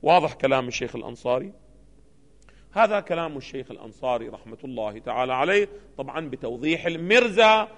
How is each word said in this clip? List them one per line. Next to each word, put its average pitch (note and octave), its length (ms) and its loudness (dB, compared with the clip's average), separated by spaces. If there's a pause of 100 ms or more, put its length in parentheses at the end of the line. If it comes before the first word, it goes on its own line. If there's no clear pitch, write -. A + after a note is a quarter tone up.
واضح D#3 320 4
كلام C3 340 0
الشيخ B2 280 -8
الأنصاري؟ B2 560 -4 (1200)
هذا G#3 280 2
كلام E3 380 -4
الشيخ C3 340 -12
الأنصاري A#2 560 -6
رحمة A2 360 -16
الله A2+ 360 -8
تعالى B2 340 -4
عليه، F#3+ 360 2 (280)
طبعًا C#3+ 320 -8
بتوضيح B2 560 -4
المرزا G#3+ 840 4 (100)